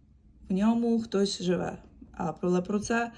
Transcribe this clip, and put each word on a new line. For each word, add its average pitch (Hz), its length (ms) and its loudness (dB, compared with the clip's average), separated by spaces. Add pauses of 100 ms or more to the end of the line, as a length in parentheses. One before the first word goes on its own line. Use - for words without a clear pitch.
(500)
в 190 40 -2
ньому 233 460 4
хтось 202 420 0
живе. 175 360 -2 (340)
А 160 220 -4
про, 175 160 -2
але 180 120 2
про 202 180 -2
це 233 380 -2